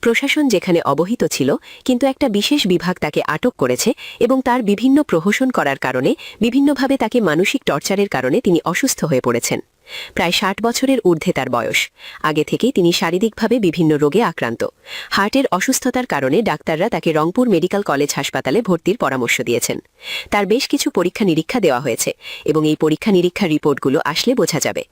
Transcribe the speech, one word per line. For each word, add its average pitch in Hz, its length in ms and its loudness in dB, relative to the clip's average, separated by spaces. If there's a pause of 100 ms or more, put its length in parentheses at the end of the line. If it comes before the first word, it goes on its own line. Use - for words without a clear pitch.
প্রশাসন 277 460 0
যেখানে 180 340 2
অবহিত 170 420 0
ছিল, 147 320 0 (300)
কিন্তু 254 220 2
একটা 269 220 0
বিশেষ 208 380 0
বিভাগ 175 320 0
তাকে 151 280 -2
আটক 151 300 -2
করেছে 127 360 0 (260)
এবং 262 220 2
তার 247 220 0
বিভিন্ন 226 400 4
প্রহসন 202 460 0
করার 143 280 -2
কারণে, 135 380 0 (260)
বিভিন্নভাবে 269 560 2
তাকে 233 240 0
মানসিক 180 440 0
টর্চারের 196 420 0
কারণে 135 340 0
তিনি 175 240 4
অসুস্থ 180 400 -2
হয়ে 147 160 0
পড়েছেন। 120 380 -2 (540)
প্রায় 180 180 -2
ষাট 196 300 -2
বছরের 240 440 0
ঊর্ধ্বে 180 260 2
তার 127 180 -2
বয়স। 120 400 -2 (340)
আগে 156 200 0
থেকেই 220 280 0
তিনি 175 200 4
শারীরিকভাবে 202 680 0
বিভিন্ন 160 380 2
রোগে 147 260 2
আক্রান্ত। 120 420 -4 (440)
হার্টের 220 420 0
অসুস্থতার 247 540 -2
কারণে 143 360 0
ডাক্তাররা 175 480 -2
তাকে 165 240 -2
রংপুর 175 360 2
মেডিকেল 185 320 2
কলেজ 147 320 0
হাসপাতালে 139 480 -2
ভর্তির 185 360 0
পরামর্শ 131 440 -2
দিয়েছেন। 117 380 -2 (500)
তার 208 160 2
বেশ 220 220 0
কিছু - 220 -2
পরীক্ষা 185 360 0
নিরীক্ষা 165 340 0
দেওয়া 147 200 2
হয়েছে - 360 -4 (300)
এবং 156 220 2
এই 151 80 2
পরীক্ষা 156 360 0
নিরীক্ষার 180 380 2
রিপোর্টগুলো 147 560 0
আসলে 160 300 0
বোঝা 165 240 0
যাবে। 110 320 -4